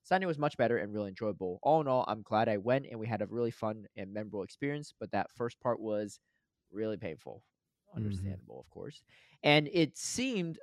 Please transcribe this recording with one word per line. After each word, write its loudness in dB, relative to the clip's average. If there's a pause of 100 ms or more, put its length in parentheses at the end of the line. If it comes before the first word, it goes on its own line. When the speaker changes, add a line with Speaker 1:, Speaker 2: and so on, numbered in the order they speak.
Speaker 1:
Sunday 2
was 0
much 0
better 4
and -2
really -2
enjoyable. -4
All 6
in -2
all, 4
I'm -4
glad 2
I 2
went 2
and -10
we -6
had -2
a 0
really 0
fun -4
and -10
memorable -6
experience, -6
but -10
that -2
first -6
part 0
was -4 (520)
really -4
painful. -10 (540)
Speaker 2:
Mm-hmm. -4
Speaker 1:
Understandable, -16
of -20
course. -14 (400)
And 6
it 4
seemed -2